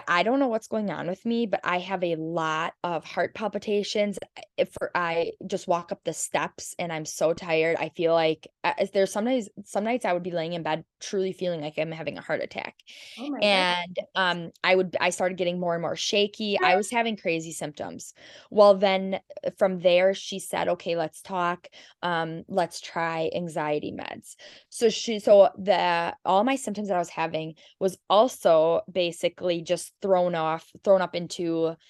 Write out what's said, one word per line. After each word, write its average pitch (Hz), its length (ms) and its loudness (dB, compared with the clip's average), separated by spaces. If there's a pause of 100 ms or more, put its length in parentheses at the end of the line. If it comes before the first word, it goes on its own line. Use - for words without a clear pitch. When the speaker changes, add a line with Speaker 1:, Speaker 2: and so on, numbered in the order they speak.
Speaker 1:
I 175 160 4
don't 247 160 2
know 277 80 2
what's 220 200 -2
going 220 220 -2
on 151 160 -4
with 180 180 -6
me, 233 220 0
but 185 180 -2
I 180 160 0
have 185 240 -4
a 170 120 0
lot 160 580 -2 (100)
of 170 220 -4
heart - 300 -4
palpitations. 208 840 -2 (400)
If - 180 -2 (200)
I 165 380 -2 (120)
just 185 220 -6
walk 175 240 0
up 196 120 -8
the 160 100 -4
steps - 680 -6
and 170 120 -4
I'm 156 140 -6
so 165 300 0
tired, 160 440 2
I 160 100 -4
feel 165 240 0
like," 160 340 2 (160)
uh, 165 100 2 (180)
there's 196 200 2
some 214 140 -2
days, 240 240 0 (160)
some 202 180 -4
nights 233 220 -2
I 185 80 2
would 175 100 -2
be 180 80 -6
laying 170 220 -4
in 170 100 -6
bed 160 200 -2 (160)
truly 190 340 -2
feeling 175 280 -4
like 151 160 -10
I'm 160 140 -2
having 160 260 -8
a - 40 -12
heart - 200 -4
attack. - 340 -8 (440)
Speaker 2:
Oh 277 100 -8
my 254 120 -6
goodness. 185 360 2 (100)
Speaker 1:
And, 180 100 -14 (180)
um, 175 360 0 (120)
I 180 120 6
would, 185 240 0
I 180 120 2
started 185 260 -2
getting 180 220 -2
more 170 160 -2
and 170 60 -4
more 156 140 -4
shaky. 202 600 -2
I - 120 2
Speaker 3:
Right. 180 80 4
Speaker 1:
was 208 120 -2
having 233 280 -2
crazy 165 340 -4
symptoms. 98 640 -10 (360)
Well, 208 260 8
then, 190 440 0 (260)
uh, 180 120 -2
from 190 220 2
there, 180 340 4
she 196 260 -10
said, 175 300 -4
"Okay, 175 260 -4
let's 160 260 -4
talk. 180 460 -4 (340)
Um, 165 460 -4
let's 180 320 -2
try 165 560 -4
anxiety 151 560 -4
meds." - 440 -14 (340)
So 233 200 2
she, 214 300 -4
so 202 380 8
the, 175 640 0
all 190 220 4
my 269 100 2
symptoms 214 320 -6
that 190 80 0
I 175 40 2
was 170 100 -2
having 160 460 -4 (240)
was 190 180 0 (120)
also 170 720 4 (100)
basically 175 720 -2
just 170 400 -4
thrown 180 320 4
off, 160 380 -2 (120)
thrown 190 180 6
up 175 140 -4
into, 165 600 -2 (140)